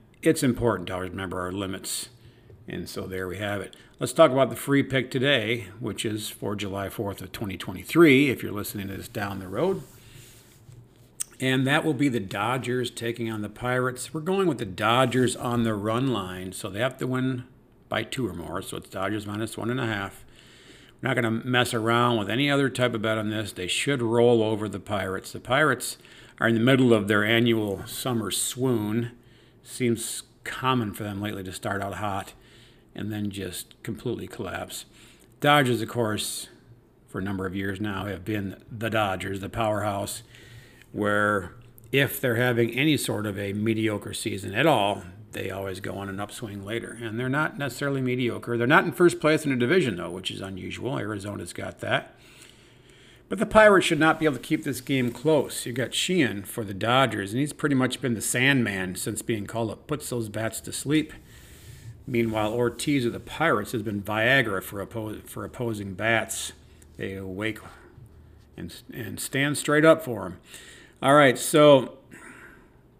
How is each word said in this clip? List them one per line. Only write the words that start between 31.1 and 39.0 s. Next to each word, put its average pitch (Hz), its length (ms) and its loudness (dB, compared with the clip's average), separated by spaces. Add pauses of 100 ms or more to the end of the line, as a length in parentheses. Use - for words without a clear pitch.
lately 104 220 -6
to 92 100 -10
start 101 280 -4
out 98 140 -4
hot 98 380 -6 (600)
and 104 180 -8
then 104 200 -4
just - 500 -10
completely 107 460 -8
collapse. - 580 -10 (540)
Dodgers, 139 420 4
of 110 80 -6
course, 110 600 -4 (580)
for - 120 -10
a 92 40 -4
number 95 240 -4
of 90 80 -8
years 98 260 -4
now 101 240 -4
have 92 200 -8
been 104 360 -6 (100)
the 110 180 -6
Dodgers, 98 500 0